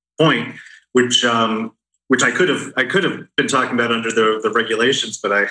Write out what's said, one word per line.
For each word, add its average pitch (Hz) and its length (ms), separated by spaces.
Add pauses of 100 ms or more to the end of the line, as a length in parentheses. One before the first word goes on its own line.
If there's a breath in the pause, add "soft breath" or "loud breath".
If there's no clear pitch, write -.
(180)
point, 123 360 (380 loud breath)
which, 123 300
um, 113 500 (360)
which 131 140
I 127 80
could 175 180
have, - 300
I 131 60
could 180 200
have - 220 (100)
been 147 100
talking 123 280
about 117 180
under 113 180
the, 110 320
the 110 80
regulations, 113 720
but 101 100
I, 101 180